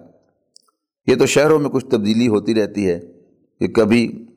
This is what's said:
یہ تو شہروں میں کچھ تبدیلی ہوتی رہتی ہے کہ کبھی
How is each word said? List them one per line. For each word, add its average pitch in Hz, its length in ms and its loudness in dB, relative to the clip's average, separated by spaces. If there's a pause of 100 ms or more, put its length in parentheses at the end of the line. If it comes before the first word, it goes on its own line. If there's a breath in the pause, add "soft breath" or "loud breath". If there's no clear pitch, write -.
(1080)
یہ 127 80 4
تو 131 100 2
شہروں 151 340 2
میں 139 100 -4
کچھ 127 160 -4
تبدیلی 110 420 0
ہوتی 107 280 0
رہتی 101 340 -2
ہے 85 100 -2 (600)
کہ 92 80 -2
کبھی 113 580 0 (120)